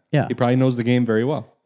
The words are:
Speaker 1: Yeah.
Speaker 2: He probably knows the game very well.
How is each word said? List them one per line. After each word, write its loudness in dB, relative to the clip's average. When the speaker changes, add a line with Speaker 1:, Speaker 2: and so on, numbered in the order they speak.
Speaker 1:
Yeah. 0
Speaker 2:
He -6
probably 0
knows 2
the -4
game 2
very 0
well. -6